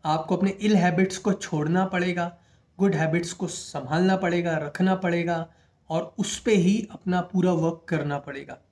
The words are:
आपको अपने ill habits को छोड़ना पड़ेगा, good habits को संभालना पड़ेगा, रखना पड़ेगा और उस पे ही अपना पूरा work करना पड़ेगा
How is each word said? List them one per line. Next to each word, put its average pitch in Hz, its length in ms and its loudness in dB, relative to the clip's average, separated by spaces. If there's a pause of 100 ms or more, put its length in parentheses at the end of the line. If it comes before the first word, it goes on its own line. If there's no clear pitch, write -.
आपको 160 320 0
अपने 196 120 2 (120)
ill 208 140 4
habits 180 420 2
को 208 160 0
छोड़ना 165 520 0
पड़ेगा, 175 520 -2 (420)
good 190 160 4
habits 160 380 0
को 185 140 -6
संभालना 156 680 0
पड़ेगा, 175 420 -2
रखना 185 380 0
पड़ेगा 170 520 -2 (420)
और 160 280 -4
उस - 220 -4
पे 220 160 2
ही 196 360 4
अपना 180 300 -2
पूरा 185 320 2
work 165 360 0
करना 147 280 -2
पड़ेगा 139 400 -12 (140)